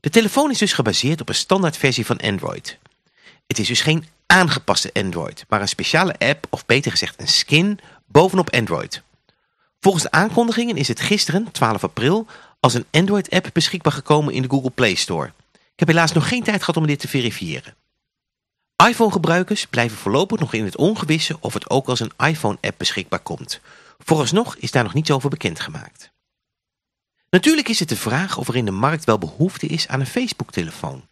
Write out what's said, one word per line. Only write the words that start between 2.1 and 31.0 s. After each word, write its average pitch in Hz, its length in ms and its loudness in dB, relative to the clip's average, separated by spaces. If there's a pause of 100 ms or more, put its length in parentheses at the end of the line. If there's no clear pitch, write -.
Android. - 600 -6 (680)
Het - 120 -6
is 107 80 -2
dus 120 140 0
geen 156 260 0 (200)
aangepaste 151 680 0
Android, 90 560 -4
maar 104 120 0
een 98 80 -2
speciale 160 500 0
app, 139 320 0
of - 160 -8
beter 131 240 2
gezegd - 300 -4
een - 80 -8
skin, 190 520 2 (260)
bovenop 175 440 4
Android. 85 520 -4 (760)
Volgens 185 240 4
de - 60 -6
aankondigingen 233 680 2
is 143 120 -2
het 117 120 -4
gisteren, 202 520 0
twaalf 110 320 0
april, 185 420 0 (340)
als 127 140 4
een 117 160 0
Android-app 185 600 2
beschikbaar 165 400 0
gekomen 151 420 0
in 131 80 -2
de 127 60 -2
Google 131 220 0
Play 120 240 2
Store. 78 380 -4 (200)
Ik - 80 -20 (160)
heb 156 120 2
helaas 165 240 4
nog 156 160 2
geen 247 140 -2
tijd 208 180 -2
gehad - 160 -2
om 160 100 2
dit 143 140 0
te 139 80 -8
verifiëren. 98 680 -6 (1120)
iPhone-gebruikers 185 800 0
blijven 117 320 -2
voorlopig 165 400 -2
nog 139 140 -2
in 110 120 -2
het 95 120 -6
ongewisse 160 640 0
of 113 140 -6
het - 160 -6
ook 135 180 0
als 123 120 0
een 113 180 -6
iPhone-app 123 600 -2
beschikbaar - 420 -4
komt. - 400 -10 (380)
Vooralsnog 156 580 0
is - 140 -8
daar 123 140 2
nog - 100 -8
niets 156 160 0
over 139 200 0
bekendgemaakt. - 840 -8 (1160)
Natuurlijk 294 380 4
is 226 100 0
het 160 100 -2
de 107 80 -2
vraag 170 400 -2
of 139 120 -6
er 120 80 -2
in 123 80 0
de 101 60 -2
markt 131 340 0
wel 107 140 4
behoefte 139 480 -2
is 156 220 -4
aan 135 120 -2
een 135 60 -2
Facebook-telefoon. - 1040 -6